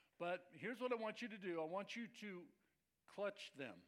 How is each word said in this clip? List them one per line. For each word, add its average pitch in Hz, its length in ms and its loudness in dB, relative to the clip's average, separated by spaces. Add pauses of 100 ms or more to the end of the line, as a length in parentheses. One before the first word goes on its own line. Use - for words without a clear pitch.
(180)
But 175 360 2
here's 202 260 -2
what 247 140 4
I - 20 8
want 220 260 0
you 233 60 0
to 214 100 -6
do. 180 240 0
I 156 40 4
want 185 280 0
you 233 140 -2 (140)
to 185 260 -6 (580)
clutch - 520 0
them 123 180 -4 (120)